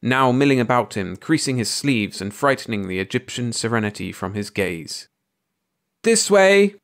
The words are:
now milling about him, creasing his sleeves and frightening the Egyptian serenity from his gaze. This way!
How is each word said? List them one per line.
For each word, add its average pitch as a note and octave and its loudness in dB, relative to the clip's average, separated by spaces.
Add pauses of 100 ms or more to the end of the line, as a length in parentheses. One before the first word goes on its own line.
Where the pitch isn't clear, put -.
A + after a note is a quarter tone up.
now C3 4
milling C3+ 4
about A#2+ 0
him, F#2 -6
creasing D3 -2
his A2 -2
sleeves A#2+ -2
and G2+ -8
frightening A#2 -2
the F#2 -6
Egyptian A#2+ -6
serenity G#2+ -4
from F#2+ -8
his G#2 -6
gaze. F2 -6 (960)
This - 2
way! G3+ 6